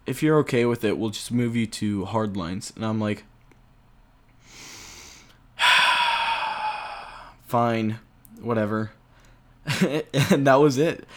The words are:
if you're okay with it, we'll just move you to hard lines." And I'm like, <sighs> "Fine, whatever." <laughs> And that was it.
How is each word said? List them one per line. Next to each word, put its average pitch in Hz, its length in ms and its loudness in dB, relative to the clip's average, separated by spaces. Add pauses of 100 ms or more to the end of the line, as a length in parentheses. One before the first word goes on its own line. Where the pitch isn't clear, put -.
if - 160 -4
you're 156 160 6
okay 131 260 2
with 120 200 0
it, 101 120 2
we'll 107 140 -2
just - 200 -10
move 120 240 0
you 117 120 2
to 104 400 -2
hard 107 280 -2
lines." 92 400 -6
And - 100 -8
I'm 110 140 -2
like, 104 260 -2 (2250)
<sighs> 932 1900 -2
"Fine, 113 520 0 (420)
whatever." 110 520 -2 (760)
<laughs> 151 160 -2 (480)
And 143 160 4
that 135 140 8
was 143 180 6
it. - 280 0 (100)